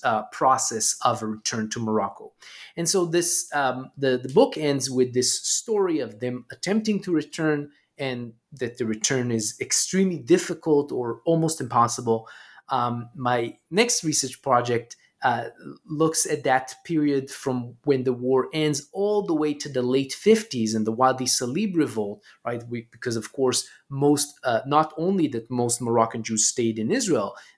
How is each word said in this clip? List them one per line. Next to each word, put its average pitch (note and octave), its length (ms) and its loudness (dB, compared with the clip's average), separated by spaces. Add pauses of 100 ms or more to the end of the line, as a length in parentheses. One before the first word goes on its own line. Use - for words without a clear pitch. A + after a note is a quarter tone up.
uh, A2 260 0
process B2+ 720 0
of A#2 160 2
a A2 60 -6
return A2 440 -4
to A#2 100 -6
Morocco. G#2+ 520 -2 (440)
And E3+ 120 -2
so F3+ 180 2
this, E3+ 460 0
um, C3 460 -2
the, C3 240 2
the C3 100 -8
book G#3 240 6
ends C#3 320 0
with B2+ 260 2
this - 280 0
story F#3+ 560 0
of A2 220 -8
them B2 320 -6
attempting G#3+ 500 0
to F#3 100 -4
return D3+ 580 0 (280)
and B2 360 -6 (180)
that A#2+ 240 -6
the B2 80 -2
return B2 460 0
is A2 280 -2
extremely F#3 600 0
difficult D3+ 760 2
or A#2+ 320 -4
almost D#3+ 380 2
impossible. A#2 640 0 (400)
Um, A#2+ 460 -2
my B2 420 -2 (140)
next A3+ 340 2
research C#3 380 -2
project, A#2+ 540 0 (260)
uh, A#2+ 220 0 (420)
looks D#3 400 0
at D3 180 -4
that C3 300 2 (100)
period D3 460 0
from B2+ 440 -6 (100)
when C3+ 200 2
the B2+ 80 2
war B2+ 400 2
ends D3+ 400 0
all G#3 300 0
the E3+ 120 0
way D3+ 200 0
to C#3+ 160 -10
the C3 100 -2
late C3+ 320 0
fifties B2+ 640 2
and A2 120 0
the A2+ 60 0
Wadi B2+ 320 2
Salib D#3+ 500 0
revolt, A2 480 -2 (220)
right? A#2+ 240 -4
We, A#2 240 -8
because, A2+ 240 -6
of A2 160 -8
course, B2+ 340 0 (220)
most, C#3+ 460 2 (100)
uh, A#2 220 2
not D3+ 320 2
only F3 300 2
that A#2 220 -6
most A#2+ 300 0
Moroccan A#2 420 2
Jews A2 240 -2
stayed A2+ 320 0
in A2+ 120 -2
Israel, E3 440 0 (240)